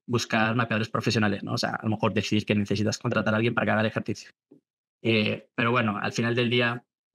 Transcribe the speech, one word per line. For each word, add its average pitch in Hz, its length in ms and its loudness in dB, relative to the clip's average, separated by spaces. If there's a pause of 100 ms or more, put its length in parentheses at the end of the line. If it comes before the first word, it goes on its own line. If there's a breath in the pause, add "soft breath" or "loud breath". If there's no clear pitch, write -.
buscar 117 500 0
mapeadores 110 340 -2
profesionales, 107 520 0
¿no? 107 120 -6
O 120 40 -2
sea, - 180 -2
a - 80 -6
lo 113 80 0
mejor 104 220 0
decir 104 320 0
que - 80 2
necesitas 104 440 0
contratar 110 360 0
a 107 40 2
alguien 113 160 0
para 107 120 0
que 107 60 2
haga 107 100 2
el 110 60 2
ejercicio. - 440 -6 (680)
Eh, 107 540 0
pero 117 160 2
bueno, 113 260 0
al 113 140 -4
final 117 240 0
del 120 140 2
día, 120 360 0 (300)